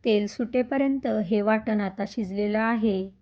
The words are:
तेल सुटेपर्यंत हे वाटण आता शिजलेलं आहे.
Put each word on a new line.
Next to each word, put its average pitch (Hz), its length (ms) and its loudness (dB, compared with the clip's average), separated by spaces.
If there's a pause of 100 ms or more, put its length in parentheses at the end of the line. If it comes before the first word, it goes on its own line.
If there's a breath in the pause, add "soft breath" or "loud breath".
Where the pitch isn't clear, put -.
तेल 208 220 4
सुटेपर्यंत 254 800 0
हे 214 340 0
वाटण 214 400 2
आता 196 260 -4
शिजलेलं 208 520 -2
आहे. 220 500 0 (120)